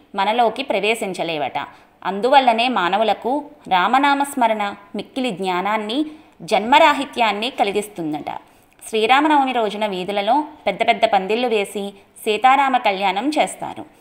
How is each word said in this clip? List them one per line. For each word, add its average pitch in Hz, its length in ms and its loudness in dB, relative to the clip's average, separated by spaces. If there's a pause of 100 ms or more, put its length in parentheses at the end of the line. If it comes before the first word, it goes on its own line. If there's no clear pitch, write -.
(160)
మనలోకి 220 480 0
ప్రవేశించలేవట. 185 1040 -2 (380)
అందువల్లనే 240 640 2
మానవులకు 220 760 -2 (220)
రామనామస్మరణ 226 1080 0 (200)
మిక్కిలి 240 360 -6
జ్ఞానాన్ని, 202 760 -2 (360)
జన్మరాహిత్యాన్ని 240 1080 2
కలిగిస్తుందట. 196 840 -4 (580)
శ్రీరామనవమి 262 600 2
రోజున 214 340 -2
వీధులలో 202 580 0 (240)
పెద్ద 208 200 -2
పెద్ద 226 180 2
పందిళ్లు 208 420 2
వేసి 202 460 -2 (320)
సీతారామ 262 520 4
కళ్యాణం 202 520 0
చేస్తారు. - 560 -4 (160)